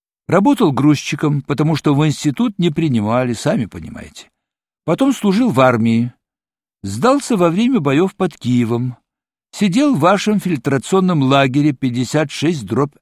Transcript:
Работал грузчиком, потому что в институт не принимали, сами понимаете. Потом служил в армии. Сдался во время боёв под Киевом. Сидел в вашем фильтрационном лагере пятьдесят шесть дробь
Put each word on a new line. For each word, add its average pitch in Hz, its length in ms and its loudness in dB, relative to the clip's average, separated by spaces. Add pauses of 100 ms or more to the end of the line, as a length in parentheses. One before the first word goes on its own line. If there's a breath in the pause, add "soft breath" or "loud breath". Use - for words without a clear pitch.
(280)
Работал 196 440 2
грузчиком, 143 720 0
потому 151 340 -2
что 147 200 0
в 147 100 2
институт 156 540 -2
не 170 100 0
принимали, 123 640 -2
сами 143 320 -2
понимаете. - 640 -16 (560)
Потом 262 260 0
служил 208 380 0
в 127 100 0
армии. 117 540 2 (720)
Сдался 220 520 0
во 175 140 2
время 226 300 0
боёв 147 360 0
под 180 220 -4
Киевом. 123 600 -2 (540)
Сидел 220 440 0
в 147 40 -2
вашем 196 400 2
фильтрационном 165 840 0
лагере 139 500 2
пятьдесят 131 560 -2
шесть 143 360 -4
дробь 123 360 -2